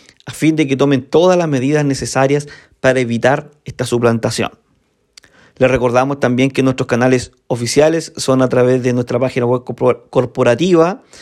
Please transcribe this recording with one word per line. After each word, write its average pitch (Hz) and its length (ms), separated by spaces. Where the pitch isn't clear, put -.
a - 60
fin 156 240
de 151 120
que 135 100
tomen 139 320
todas 180 300
las 170 80
medidas 147 360
necesarias 139 640
para 131 180
evitar 120 500
esta - 200
suplantación. 117 680
Les 131 160
recordamos 127 480
también 127 320
que 135 100
nuestros 131 240
canales 123 460
oficiales 147 680
son 131 280
a 127 40
través 127 360
de 123 100
nuestra 123 240
página 123 300
web 123 160
corpor-, 123 480
corporativa, 160 920